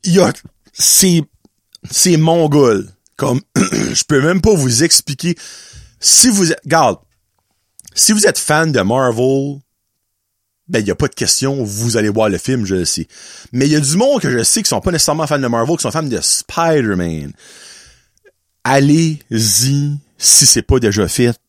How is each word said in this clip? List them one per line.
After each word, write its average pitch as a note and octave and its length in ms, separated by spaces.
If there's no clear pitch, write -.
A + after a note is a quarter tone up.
Il F3 100
y F#3+ 60
a, G3 120
c'est, E3+ 500
c'est - 280
mongol. D3 760
Comme, B2 320
<clears throat> - 60
je - 480
peux C#3+ 180
même E3+ 200
pas G#3 120
vous C3 300
expliquer. E3 520
Si - 300
vous G3 220
êtes, - 120
regarde, C#3 360
si - 160
vous G#3+ 160
êtes - 100
fan D#3 340
de A#2+ 100
Marvel, C3 760
ben, C#3+ 120
il G#2 80
y G2 40
a - 40
pas D3 120
de - 80
question, C3+ 480
vous G#2+ 340
allez G#2+ 120
voir G#2+ 200
le F2+ 80
film, B2 280
je F#2+ 100
le F2 100
sais. - 220
Mais C3 160
il D3+ 40
y D3+ 40
a D3+ 40
du D3 180
monde C4 220
que - 100
je A#2 140
sais - 200
qui - 60
sont - 120
pas F#3 100
nécessairement D#3 360
fans D3 120
de C3 80
Marvel, A#2 300
qui - 60
sont A2+ 80
fans D#3+ 120
de A#2 180
Spider-Man. F#2 1120
Allez-y, C#3+ 1300
si - 280
c'est - 180
pas C3 160
déjà G#2 280
fait. A#2+ 300